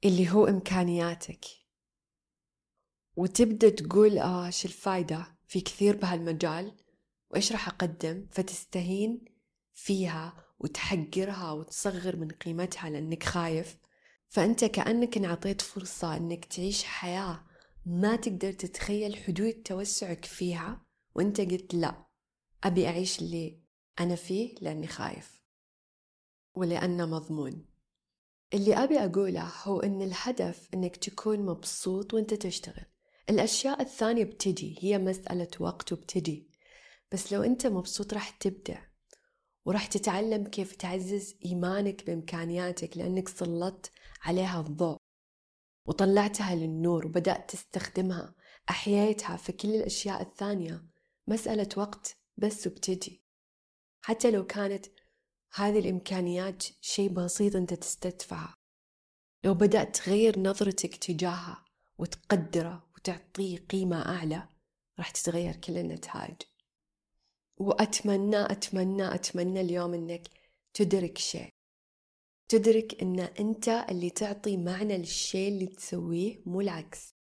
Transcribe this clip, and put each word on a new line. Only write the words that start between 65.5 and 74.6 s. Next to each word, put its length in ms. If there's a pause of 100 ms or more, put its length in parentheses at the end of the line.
كل 220
النتائج. 580 (1200)
وأتمنى، 880
أتمنى، 720
أتمنى 460
اليوم 320
إنك 340 (460)
تدرك 440
شيء، 320 (1000)
تدرك 540
إن 180
أنت 500
اللي 400
تعطي 480
معنى 400